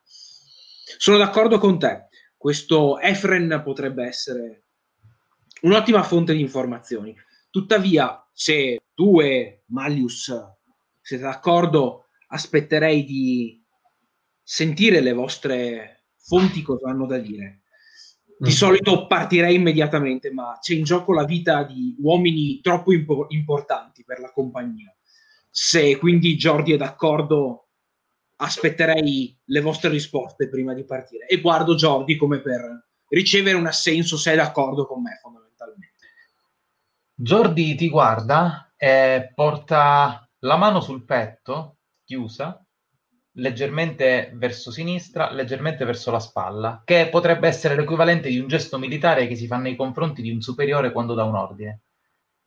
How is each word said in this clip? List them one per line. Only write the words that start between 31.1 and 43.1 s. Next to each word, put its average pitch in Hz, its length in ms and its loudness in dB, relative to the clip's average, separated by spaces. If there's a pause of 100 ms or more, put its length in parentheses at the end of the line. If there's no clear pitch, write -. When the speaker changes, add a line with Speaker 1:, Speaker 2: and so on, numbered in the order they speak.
Speaker 1:
E 180 140 2
guardo 160 340 2
Jordi 147 420 2
come 143 240 0
per 120 460 -8 (220)
ricevere 190 480 2
un 170 100 0
assenso, 165 500 -2
se 160 160 0
è 156 40 4
d'accordo 143 500 0
con 127 160 -10
me, 120 180 -12
fondamentalmente. 113 840 -20 (1080)
Speaker 3:
Jordi 160 600 2
ti 165 160 0
guarda 135 840 0
e 131 580 2
porta 143 920 2 (120)
la 139 180 0
mano 196 240 4
sul 131 240 -10
petto, 131 720 -6 (280)
chiusa, 131 600 -10 (680)